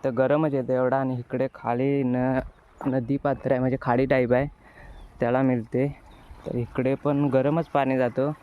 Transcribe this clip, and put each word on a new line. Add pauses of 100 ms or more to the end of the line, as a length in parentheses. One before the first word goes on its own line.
तर
गरमच
येतो
एवढा.
आणि
इकडे
खाली
न-, (480)
नदी
पात्र
आहे,
म्हणजे
खाडी
टाईप
आहे, (760)
त्याला
मिळते. (500)
तर
इकडे
पण
गरमच
पाणी
जातो (140)